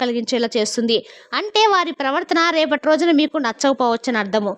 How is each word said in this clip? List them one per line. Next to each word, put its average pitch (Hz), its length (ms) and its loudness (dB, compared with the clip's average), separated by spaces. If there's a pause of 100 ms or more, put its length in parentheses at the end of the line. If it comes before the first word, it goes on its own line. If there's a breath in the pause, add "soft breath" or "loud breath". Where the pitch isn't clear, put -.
కలిగించేలా 233 540 -2
చేస్తుంది. 226 420 0 (420 loud breath)
అంటే 415 220 -2 (140)
వారి 339 260 0
ప్రవర్తన 311 400 -2 (160)
రేపటి 294 320 0
రోజున 311 320 4
మీకు 302 240 -2
నచ్చకపోవచ్చని 240 800 0
అర్థము. 202 360 -2